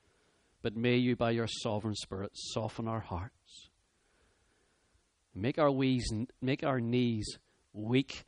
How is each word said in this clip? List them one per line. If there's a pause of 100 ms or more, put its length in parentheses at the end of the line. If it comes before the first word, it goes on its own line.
(640)
But
may
you,
by
your
sovereign
Spirit,
soften
our
hearts. (1700)
Make
our
wees-, (300)
make
our
knees (360)
weak,